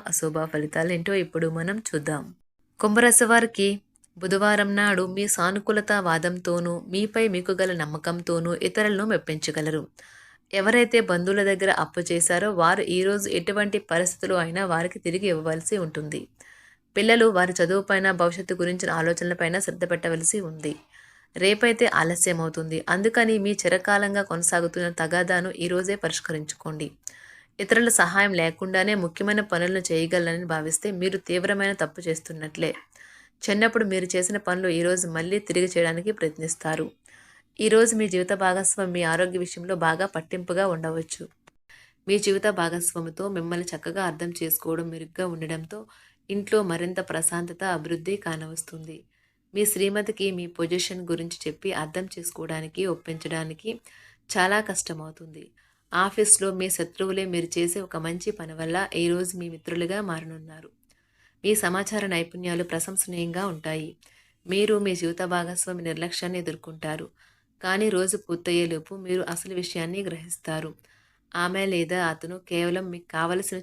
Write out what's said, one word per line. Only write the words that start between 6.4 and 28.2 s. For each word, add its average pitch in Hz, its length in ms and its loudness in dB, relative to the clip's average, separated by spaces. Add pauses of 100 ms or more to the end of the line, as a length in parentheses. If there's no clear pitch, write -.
మీపై 214 380 0
మీకు 180 240 -2
గల 185 220 2
నమ్మకంతోనూ 170 760 -2 (160)
ఇతరులను 202 380 0
మెప్పించగలరు. 156 760 -2 (720)
ఎవరైతే 233 480 6
బంధువుల 185 420 2
దగ్గర 196 360 4
అప్పు 156 220 -2
చేశారో 175 500 2
వారు 175 320 4 (120)
ఈరోజు 196 340 2
ఎటువంటి 202 500 0
పరిస్థితులు 170 560 0
అయినా 170 300 0
వారికి 175 340 -2
తిరిగి 190 280 -2
ఇవ్వవలసి 160 500 0
ఉంటుంది. 151 440 -6 (760)
పిల్లలు 220 340 8
వారి 180 260 4
చదువుపైన, 190 560 2
భవిష్యత్తు 175 500 0
గురించిన 180 300 -2
ఆలోచనలపైన 170 680 0
శ్రద్ధ 180 260 -4
పెట్టవలసి 170 560 0
ఉంది. 156 320 -6 (600)
రేపైతే 226 600 4
ఆలస్యమవుతుంది, 165 840 0 (100)
అందుకని 220 500 4
మీ 202 160 0
చిరకాలంగా 202 680 2
కొనసాగుతున్న 170 680 -2
తగాదాను 175 640 0
ఈరోజే 180 400 -2
పరిష్కరించుకోండి. 156 960 -6 (680)
ఇతరుల 226 300 4
సహాయం 196 440 4